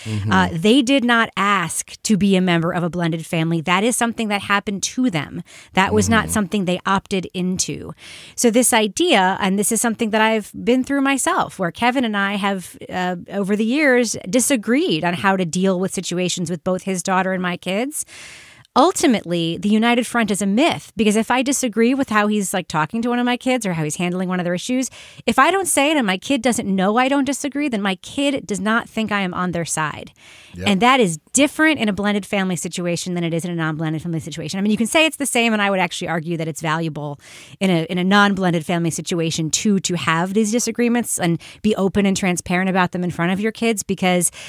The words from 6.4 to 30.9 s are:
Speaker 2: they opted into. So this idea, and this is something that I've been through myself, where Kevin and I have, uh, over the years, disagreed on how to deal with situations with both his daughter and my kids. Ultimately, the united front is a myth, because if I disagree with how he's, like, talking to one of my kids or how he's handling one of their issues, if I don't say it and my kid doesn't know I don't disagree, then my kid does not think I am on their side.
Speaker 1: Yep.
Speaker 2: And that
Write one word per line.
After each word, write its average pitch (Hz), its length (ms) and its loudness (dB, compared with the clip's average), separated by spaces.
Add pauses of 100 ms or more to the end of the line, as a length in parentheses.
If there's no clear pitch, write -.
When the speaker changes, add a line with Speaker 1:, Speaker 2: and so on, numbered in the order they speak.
Speaker 2:
they 180 200 -2
opted 196 480 -2
into. 180 600 -4 (420)
So 233 160 4
this 240 220 4
idea, 214 680 2
and 190 160 0
this 202 140 0
is 226 100 0
something 226 300 -2
that 214 100 2
I've 220 320 0
been 226 300 0
through 277 180 -2
myself, 269 560 0
where 175 140 -2
Kevin 247 340 0
and 214 100 -4
I 196 200 -2
have, 196 420 -4 (120)
uh, 180 260 -2 (160)
over 202 240 -2
the 214 100 0
years, 247 500 2 (140)
disagreed 240 760 2
on 175 120 0
how 190 200 2
to 185 100 0
deal 185 340 0
with 185 160 -2
situations 175 560 -4
with 180 120 -6
both 185 200 -2
his 190 180 -4
daughter 185 320 0
and 185 80 -2
my 180 160 -4
kids. 233 480 -6 (680)
Ultimately, 196 840 2
the 208 100 -4
united 226 380 4
front 226 240 0
is 208 140 -2
a - 20 -2
myth, 208 500 0
because 208 200 2
if 220 160 0
I 247 100 2
disagree 247 540 2
with 269 140 -2
how 208 180 2
he's, 208 260 0
like, 180 140 -4
talking 160 340 -2
to 247 80 -2
one 240 80 0
of 247 80 0
my 247 100 2
kids 254 300 0
or 185 80 -2
how 160 100 -2
he's 151 120 -4
handling 180 340 -2
one 180 100 -2
of 180 40 -2
their 175 100 -2
issues, 254 380 -2 (340)
if 226 140 2
I 285 100 6
don't 370 180 0
say 285 220 2
it 320 80 2
and 247 80 2
my 190 140 0
kid 269 240 -2
doesn't 226 300 0
know 196 240 2
I 254 120 2
don't 277 160 2
disagree, 285 420 -4
then 226 140 -2
my 196 140 -2
kid 285 500 -4
does 196 140 -4
not 220 280 0
think 220 240 -4
I 202 100 0
am 180 120 -4
on 180 180 -4
their 165 140 -4
side. - 460 -6 (420)
Speaker 1:
Yep. - 140 -6
Speaker 2:
And 190 140 2
that 254 180 6